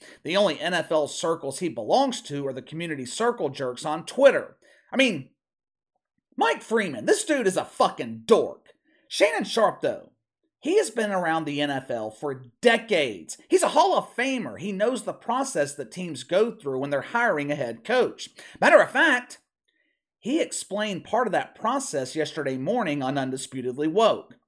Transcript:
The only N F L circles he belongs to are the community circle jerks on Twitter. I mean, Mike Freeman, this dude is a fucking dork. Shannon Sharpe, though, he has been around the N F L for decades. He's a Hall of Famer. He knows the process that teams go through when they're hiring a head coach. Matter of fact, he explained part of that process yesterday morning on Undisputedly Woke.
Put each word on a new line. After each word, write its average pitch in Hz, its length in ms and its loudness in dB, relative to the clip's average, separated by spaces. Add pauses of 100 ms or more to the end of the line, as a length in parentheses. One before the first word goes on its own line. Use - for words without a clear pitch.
(240)
The 170 140 0
only 190 220 2
N 175 140 -2
F 170 180 -2
L 151 160 2
circles 165 520 -4
he 175 100 -2
belongs 196 540 0
to 139 240 -6
are 131 60 -6
the 123 100 -10
community 156 420 -8
circle 220 440 -2
jerks 131 360 -8
on 160 220 -6
Twitter. 240 500 4 (340)
I 220 60 -6
mean, 208 320 0 (1080)
Mike 415 240 0
Freeman, 170 440 -2
this - 180 4
dude 269 240 2
is 180 100 0
a 131 60 -2
fucking 117 600 -2
dork. 147 480 2 (340)
Shannon - 380 2
Sharpe, 202 360 0
though, - 300 -6 (480)
he 339 180 2
has 403 140 2
been 214 200 -2
around 165 340 0
the 147 160 -4
N 143 100 -2
F 139 180 -6
L 110 220 -6
for 135 340 -8 (160)
decades. 175 760 0 (120)
He's 359 140 4
a - 60 2
Hall 320 280 4
of - 180 -4
Famer. 233 440 -4
He 190 120 -6
knows 214 320 0
the 165 100 -6
process 156 600 -2
that - 180 -10
teams 175 320 -10
go 214 280 2
through 135 280 -6
when 143 120 -4
they're 139 100 0
hiring 165 500 0
a 147 40 -2
head 117 280 -6
coach. - 460 0 (320)
Matter 285 180 10
of 170 120 2
fact, 254 480 2 (800)
he 277 200 -2
explained 202 640 -4
part 240 220 0
of 196 60 -4
that 147 240 -2
process 165 600 -4
yesterday 147 420 -2
morning 156 440 -2
on 135 160 -2
Undisputedly 131 680 -4
Woke. 175 480 2 (120)